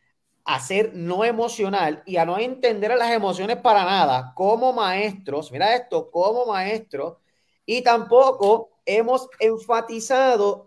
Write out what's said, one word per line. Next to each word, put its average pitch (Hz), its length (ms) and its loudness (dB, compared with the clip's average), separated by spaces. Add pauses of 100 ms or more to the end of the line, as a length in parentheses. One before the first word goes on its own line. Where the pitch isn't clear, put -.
(460)
a 135 160 -2
ser 196 320 -2
no 180 320 -4
emocional 208 800 -2
y 185 100 -6
a 165 100 2
no 175 140 -4
entender 233 520 -2
a 247 40 2
las 233 160 0
emociones 202 460 -2
para 214 260 4
nada 156 500 0
como 226 380 0
maestros, 190 800 -4
mira 190 240 2
esto, 175 340 -4
como 214 360 0
maestros, 190 720 -6 (480)
y 240 160 -4
tampoco 233 880 4 (160)
hemos 233 420 0 (140)
enfatizado 226 1300 0